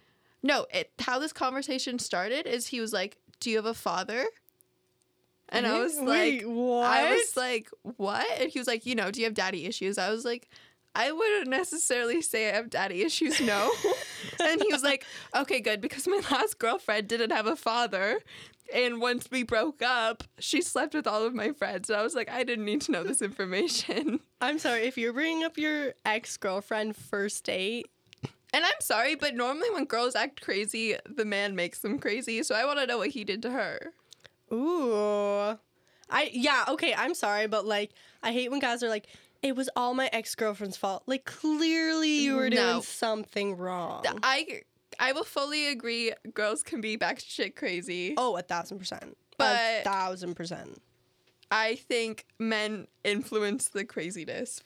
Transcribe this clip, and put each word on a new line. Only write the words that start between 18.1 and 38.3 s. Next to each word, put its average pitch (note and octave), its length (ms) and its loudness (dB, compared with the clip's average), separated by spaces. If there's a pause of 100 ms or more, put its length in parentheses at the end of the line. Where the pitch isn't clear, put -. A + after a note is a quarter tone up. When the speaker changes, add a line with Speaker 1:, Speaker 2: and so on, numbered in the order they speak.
Speaker 1:
And A#3+ 260 2
once A#3+ 300 0
we B3+ 120 0
broke A#3 400 0
up, A#3 420 2 (140)
she - 240 0
slept D4 320 -2
with D4+ 120 -2
all G#3+ 180 2
of B3 100 0
my A3 180 0
friends." F#3+ 380 -4
And G#3 80 2
I G#3 40 2
was A#3 140 0
like, A#3 140 -2
"I B3 120 0
didn't A#3+ 220 -2
need G#3 180 0
to D#4+ 100 0
know F3 120 0
this G4 180 0
information." G#3 960 0 (120)
<laughs> - 100 -14
Speaker 2:
I'm D4 180 0
sorry, A#3+ 280 0
if B3+ 120 -4
you're A#3 140 0
bringing D#4+ 320 0
up D#4+ 140 -4
your D4+ 340 0 (120)
ex-girlfriend G#3+ 920 -2
first - 480 -4
date. G3+ 440 -4 (640)
Speaker 1:
And D#4 120 4
I'm D5 140 2
sorry, B3+ 340 2
but C#4+ 200 -2
normally C4+ 360 0
when F4 160 0
girls A#3+ 280 0
act A3+ 280 -2
crazy, G#3+ 520 -2 (140)
the G3+ 160 -2
man G3+ 320 0
makes F3 240 -2
them A3+ 180 -2
crazy. A3+ 440 -2
So - 120 0
I A3+ 120 2
wanna C#4+ 200 0
know A#3+ 120 0
what G3 120 0
he A3 140 -6
did G3+ 180 -4
to B3 80 -2
her. B3 420 -4 (600)
Speaker 2:
Ooh. G#3 1080 2 (520)
I, F#3+ 220 2
yeah, B3 360 4
okay, D#4 260 2
I'm C4+ 200 0
sorry, G#3 320 0
but, G#3+ 180 0
like, G#3 280 0 (300)
I A#3 100 0